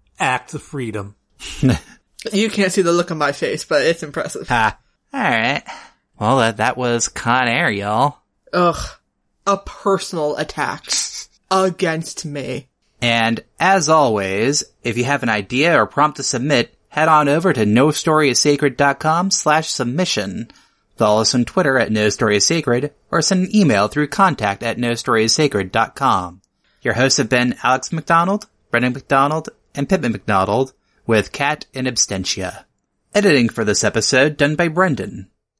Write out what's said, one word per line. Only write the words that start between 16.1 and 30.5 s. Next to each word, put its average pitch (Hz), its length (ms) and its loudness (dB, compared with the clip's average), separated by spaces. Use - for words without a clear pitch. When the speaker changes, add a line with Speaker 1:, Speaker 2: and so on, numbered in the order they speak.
Speaker 3:
to 139 60 -8
submit, 127 520 0
head 156 180 0
on 151 220 4
over 165 240 2
to 113 100 0
no 120 280 4
story 151 400 2
is 117 100 0
sacred 143 360 2
dot 143 220 2
com 170 300 0
slash 156 400 0
submission. 120 800 -4
Follow 107 260 4
us 110 140 0
on 120 100 2
Twitter 135 320 0
at 110 140 0
No 107 180 2
Story 104 280 0
Is 98 100 0
Sacred, 147 480 -2
or 165 100 0
send 185 240 0
an - 100 -2
email 113 320 4
through 147 200 -2
contact 120 560 0
at 117 160 -4
no 120 160 -2
story 113 280 0
is 113 120 0
sacred 104 360 0
dot 113 240 -2
com. 92 460 -2
Your 113 140 -2
hosts 127 240 2
have 113 100 -2
been 123 320 2
Alex 127 320 0
McDonald, 170 540 0
Brendan 123 220 0
McDonald, 143 560 0
and 143 120 -4
Pittman 151 240 0
McDonald, 104 600 0